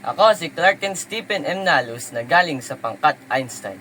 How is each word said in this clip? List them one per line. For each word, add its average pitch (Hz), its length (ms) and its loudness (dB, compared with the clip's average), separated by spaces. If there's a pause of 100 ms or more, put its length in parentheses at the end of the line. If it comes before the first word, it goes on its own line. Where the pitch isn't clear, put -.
Ako 208 320 4
si 170 160 -2
Clarken 190 480 0
Stephen 208 480 -6
M. 190 240 -2
Nalus 123 480 0
na 117 80 -6
galing 156 400 2
sa - 80 -10
Pangkat 131 560 -2
Einstein. 120 520 -6